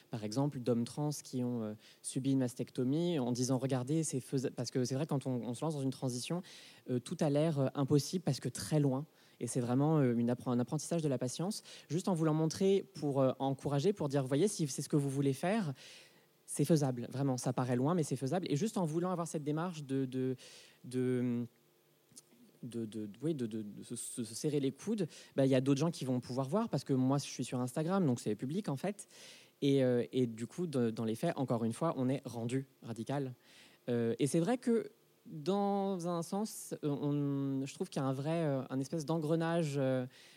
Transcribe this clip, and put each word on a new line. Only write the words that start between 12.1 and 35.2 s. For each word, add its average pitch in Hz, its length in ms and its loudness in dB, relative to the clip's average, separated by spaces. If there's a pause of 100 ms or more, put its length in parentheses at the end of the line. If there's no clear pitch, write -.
voulant 156 200 4
montrer, 175 600 2
pour, 143 260 0
euh, 131 200 6
encourager, 139 520 0
pour 165 160 -2
dire, « 135 200 0
Voyez, 143 200 4
si 175 220 0
c'est - 120 -6
ce 143 60 -8
que - 80 0
vous 139 140 4
voulez 139 240 2
faire, 175 400 0 (720)
c'est - 180 -2
faisable. 139 480 2
Vraiment, 135 240 0
ça 127 160 -2
paraît 127 240 0
loin, 139 200 2
mais 165 80 2
c'est 143 120 -2
faisable. » 143 340 -2
Et 147 60 2
juste 196 220 -2
en 185 80 2
voulant 170 260 0
avoir 170 160 -2
cette 156 160 -6
démarche 156 400 -2
de, 135 220 0
de, 131 320 -2 (480)
de, 123 600 0 (1160)
de, 117 220 -4
de, 107 240 -8 (120)
oui, 160 120 0
de, 127 120 -2
de, 110 160 -4
de 104 220 -12
se, 123 120 -10
se, - 280 -8
se 107 100 -8
serrer 147 260 0
les 135 120 2
coudes, 196 360 -2 (280)
bah, 135 100 4
il 131 40 4
y 131 60 6
a 131 60 6
d'autres 135 180 4
gens 165 120 2
qui - 140 -8
vont 127 140 2
pouvoir 131 280 -4
voir, 214 220 0
parce 147 140 0
que 143 100 0
moi, 131 240 4
je 139 60 0
suis - 220 -6
sur 123 140 -4
Instagram, 160 460 0
donc 123 140 4
c'est 107 160 -2
public, 160 340 -4
en 143 60 -2
fait. - 320 -6 (540)
Et, 139 220 6
euh, 123 280 4
et 127 160 2
du 113 200 -6
coup, 175 200 -6
de, 127 220 2
dans 113 160 -2
les 110 100 0
faits, 170 200 -2
encore 123 280 0
une 113 100 0
fois, 165 240 0
on 127 120 0
est 135 160 0
rendu 120 420 -4 (160)
radical. 123 500 -4 (560)
Euh, 117 300 2
et 143 80 4
c'est 165 120 2
vrai 220 180 2
que, - 340 0 (340)